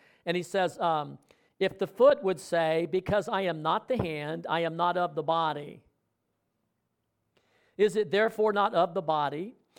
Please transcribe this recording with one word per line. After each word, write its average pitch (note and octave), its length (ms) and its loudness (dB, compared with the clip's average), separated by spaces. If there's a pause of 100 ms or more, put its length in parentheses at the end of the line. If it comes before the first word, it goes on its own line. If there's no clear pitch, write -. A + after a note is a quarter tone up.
(240)
and E3+ 100 -2
he F3 80 -2
says, F3+ 380 -2
um, D3+ 380 -2 (400)
"If F#3+ 200 -2
the F#3+ 80 -2
foot C#4 380 4
would F#3 160 -2
say, E3 460 0
'Because F#3 420 -2
I G3 140 -2
am E3 180 -2
not E3+ 280 -2
the B3 100 0
hand, D#3+ 500 -4
I E3 120 0
am E3 160 -2
not F3 200 2
of F3 180 -2
the D#3 80 -4
body,' D3+ 600 -2 (2000)
is G3+ 180 4
it G3 140 0
therefore G#3+ 420 2
not G3+ 220 2
of F3 180 2
the F#3 100 -4
body? D3+ 540 -2 (220)